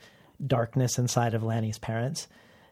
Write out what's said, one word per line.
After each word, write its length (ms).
darkness 520
inside 360
of 100
Lanny's 340
parents, 520